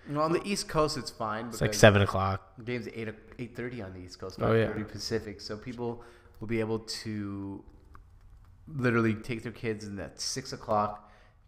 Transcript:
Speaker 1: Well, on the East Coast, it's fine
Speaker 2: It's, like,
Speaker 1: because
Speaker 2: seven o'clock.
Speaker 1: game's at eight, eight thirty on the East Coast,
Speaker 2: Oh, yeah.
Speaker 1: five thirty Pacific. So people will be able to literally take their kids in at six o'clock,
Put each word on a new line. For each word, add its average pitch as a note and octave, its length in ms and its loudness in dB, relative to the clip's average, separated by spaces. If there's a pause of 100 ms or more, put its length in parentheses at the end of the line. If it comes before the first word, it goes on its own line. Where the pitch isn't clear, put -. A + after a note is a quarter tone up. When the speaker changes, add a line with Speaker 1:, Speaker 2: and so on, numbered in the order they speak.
(100)
Speaker 1:
Well, D3 120 0
on D#3+ 100 4
the F3 140 2
East G3+ 220 -2
Coast, D3+ 300 2
it's - 120 -8
fine A2 360 -4
Speaker 2:
It's, A2 140 -6
like, - 100 4
Speaker 1:
because - 100 0
Speaker 2:
seven G2+ 220 12
o'clock. F#2+ 400 2 (220)
Speaker 1:
game's A#2 240 -4
at - 80 -12
eight, A2 120 -6 (300)
eight A#2 180 -10
thirty A#2+ 240 -6
on F#2+ 140 -10
the F2+ 60 -12
East F2+ 180 -14
Coast, F#2+ 220 -10
Speaker 2:
Oh, A#2 120 2
yeah. A2+ 140 6
Speaker 1:
five G#2 80 -2
thirty G#2+ 100 -4
Pacific. G#2+ 560 -6
So G#2+ 160 -8
people A#2+ 460 -6 (380)
will G#2+ 80 -6
be A2+ 120 2
able A2 200 0
to G2+ 840 -6 (1040)
literally A#2 480 4
take A2 280 -6
their A#2+ 100 -8
kids G#2+ 320 -4
in G2+ 140 -8
at D#2 220 -10
six - 320 -6
o'clock, G#2 580 0 (380)